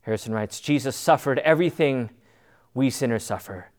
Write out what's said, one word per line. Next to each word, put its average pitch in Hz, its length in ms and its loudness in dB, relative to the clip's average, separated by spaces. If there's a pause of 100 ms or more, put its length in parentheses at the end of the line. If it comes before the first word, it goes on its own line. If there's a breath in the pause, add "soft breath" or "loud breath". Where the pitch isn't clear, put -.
Harrison 110 320 -4
writes, 107 280 -4
"Jesus 135 360 0
suffered 139 420 2
everything 147 720 2 (640 soft breath)
we 131 160 2
sinners 117 320 0
suffer 95 560 -8